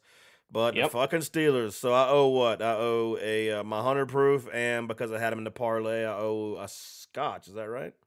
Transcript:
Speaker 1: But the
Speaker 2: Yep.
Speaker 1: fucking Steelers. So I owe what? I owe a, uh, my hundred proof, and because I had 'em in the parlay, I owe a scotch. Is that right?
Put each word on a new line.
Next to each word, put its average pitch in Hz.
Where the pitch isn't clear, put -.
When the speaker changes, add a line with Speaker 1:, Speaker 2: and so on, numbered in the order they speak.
Speaker 1:
But 113
the 110
Speaker 2:
Yep. 127
Speaker 1:
fucking 139
Steelers. 143
So 123
I 131
owe 143
what? 120
I 113
owe 113
a, 110
uh, 104
my 107
hundred 135
proof, 139
and 120
because 113
I 110
had 113
'em 113
in 110
the 110
parlay, 113
I 110
owe 107
a 101
scotch. -
Is 92
that 107
right? 139